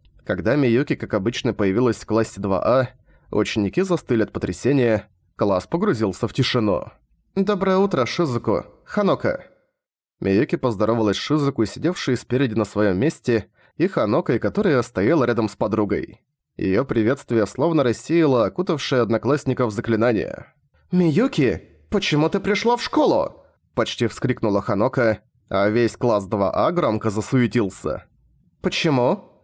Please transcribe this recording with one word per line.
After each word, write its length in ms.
Когда 300
Миюки, 380
как 220
обычно, 400
появилась 420
в 80
классе 340
два 240
А, 260
ученики 500
застыли 400
от 100
потрясения, 760
класс 300
погрузился 640
в 60
тишину. 500
"Доброе 440
утро, 280
Шизуко, 600
Ханока!" 600
Миюки 360
поздоровалась 600
с 20
Шизуку, 460
сидевшей 500
спереди 380
на 120
своем 340
месте, 480
и 100
Ханокой, 500
которая 460
стояла 400
рядом 260
с 60
подругой. 640
Ее 240
приветствие 640
словно 360
рассеяло 600
окутавшее 580
одноклассников 720
заклинание. 760
"Миюки, 800
почему 380
ты 140
пришла 340
в 80
школу?" 600
почти 320
вскрикнула 540
Ханока, 580
а 200
весь 260
класс 300
два 260
А 220
громко 380
засуетился. 960
"Почему? 840